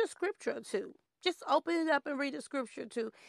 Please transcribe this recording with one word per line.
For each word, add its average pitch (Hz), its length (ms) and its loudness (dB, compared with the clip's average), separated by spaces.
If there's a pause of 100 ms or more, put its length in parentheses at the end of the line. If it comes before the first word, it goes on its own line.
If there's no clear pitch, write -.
a - 20 4
scripture - 520 -2
or - 20 -6
two. - 340 -4 (300)
Just 359 240 0
open 320 260 4
it 330 140 2
up 285 180 4
and 285 140 -2
read 285 160 0
a 262 60 -6
scripture 262 400 -4
or 240 40 -8
two 226 240 -4 (180)